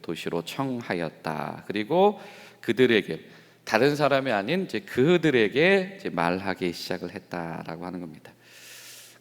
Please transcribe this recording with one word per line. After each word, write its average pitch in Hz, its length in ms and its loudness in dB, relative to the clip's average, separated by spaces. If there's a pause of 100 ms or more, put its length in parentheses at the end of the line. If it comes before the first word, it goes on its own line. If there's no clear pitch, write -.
도시로 82 400 -6
청하였다. 85 1200 -6
그리고 170 540 2 (420)
그들에게, 113 580 2 (460)
다른 139 300 4
사람이 135 360 2
아닌 131 340 0
이제 110 140 -4
그들에게 160 1200 4
이제 92 100 -8
말하기 87 640 0
시작을 90 440 -8
했다라고 82 720 -10
하는 90 140 -8
겁니다. 78 320 -14 (880)